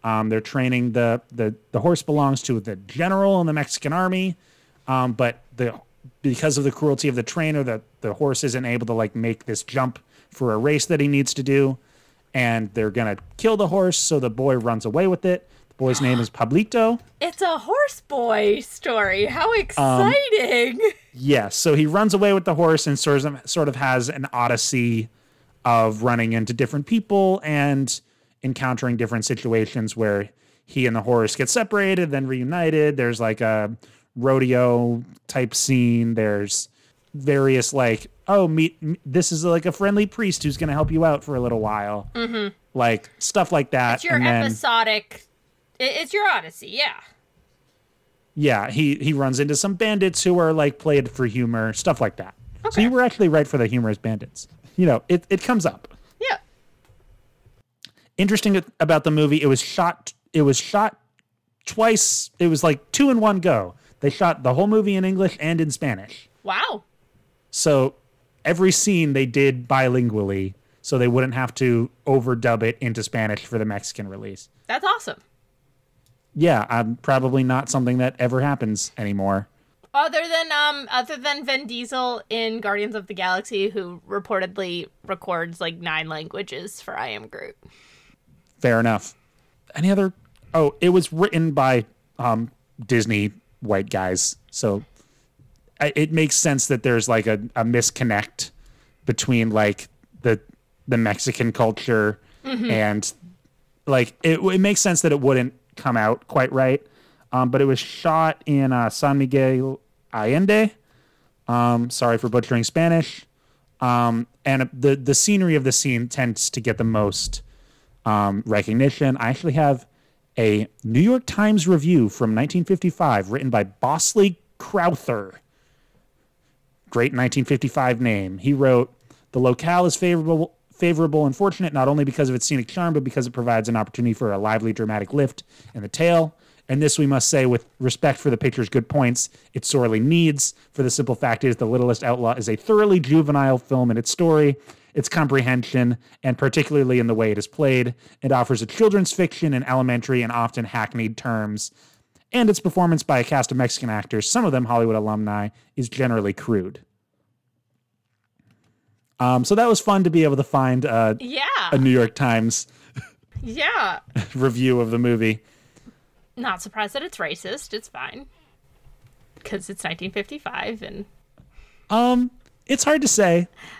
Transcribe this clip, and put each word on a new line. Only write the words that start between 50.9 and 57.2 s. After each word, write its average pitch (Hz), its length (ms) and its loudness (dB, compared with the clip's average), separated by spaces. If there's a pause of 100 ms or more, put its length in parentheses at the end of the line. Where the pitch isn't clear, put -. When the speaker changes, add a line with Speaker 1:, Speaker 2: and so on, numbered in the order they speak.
Speaker 1:
for 127 160 -2
humor, 113 460 -2
stuff - 280 -2
like 107 160 -2
that. 95 180 -16 (300)
So 440 40 -2
Speaker 2:
Okay. 214 140 0
Speaker 1:
you 240 80 4
were 254 120 2
actually 220 260 2
right 147 180 4
for 143 120 -2
the 117 80 2
humorous 110 320 -2
bandits. - 500 -8 (280)
You 180 100 4
know, 120 220 2
it, 175 220 2
it 190 120 0
comes 220 240 0
up. - 220 -6 (320)
Speaker 2:
Yeah. 523 180 -2 (1800)